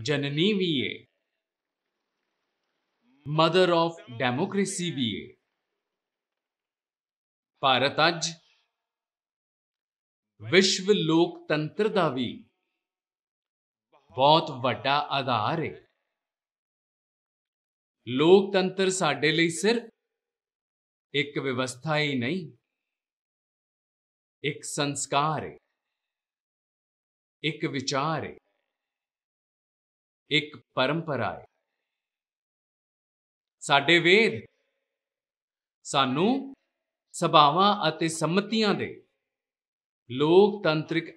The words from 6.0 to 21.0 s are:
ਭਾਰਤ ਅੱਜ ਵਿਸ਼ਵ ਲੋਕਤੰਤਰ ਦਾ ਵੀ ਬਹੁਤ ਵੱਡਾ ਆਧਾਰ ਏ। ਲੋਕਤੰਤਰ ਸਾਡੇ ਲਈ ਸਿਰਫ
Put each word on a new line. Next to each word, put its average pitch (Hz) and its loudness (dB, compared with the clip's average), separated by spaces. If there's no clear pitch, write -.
ਭਾਰਤ 135 2
ਅੱਜ 165 -4
ਵਿਸ਼ਵ 190 2
ਲੋਕਤੰਤਰ 165 0
ਦਾ 180 0
ਵੀ 123 -8
ਬਹੁਤ 151 4
ਵੱਡਾ 135 -2
ਆਧਾਰ 131 -2
ਏ। 98 -10
ਲੋਕਤੰਤਰ 185 4
ਸਾਡੇ 151 0
ਲਈ 165 2
ਸਿਰਫ 233 -2